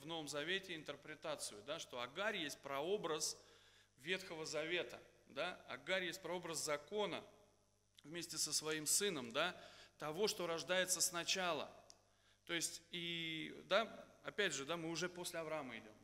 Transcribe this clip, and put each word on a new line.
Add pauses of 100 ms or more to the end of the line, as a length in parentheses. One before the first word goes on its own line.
в
Новом
Завете
интерпретацию,
да,
что
Агарь
есть
прообраз (580)
Ветхого
Завета, (280)
да,
Агарь
есть
прообраз
закона (800)
вместе
со
своим
сыном,
да, (380)
того,
что
рождается
сначала. (760)
То
есть,
и,
да, (160)
опять
же,
да,
мы
уже
после
Авраама
идём,